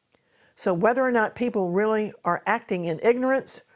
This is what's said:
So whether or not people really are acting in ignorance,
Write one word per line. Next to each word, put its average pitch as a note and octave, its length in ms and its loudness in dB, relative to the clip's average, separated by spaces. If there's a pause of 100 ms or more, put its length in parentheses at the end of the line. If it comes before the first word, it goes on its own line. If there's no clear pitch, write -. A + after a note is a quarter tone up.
(540)
So F#3+ 200 -2
whether A3 280 2
or B3+ 80 2
not A3+ 240 0
people G#3+ 360 -2
really G#3+ 420 0 (100)
are F3 240 0
acting G3 380 -2
in E3 180 -4
ignorance, B3+ 600 0 (140)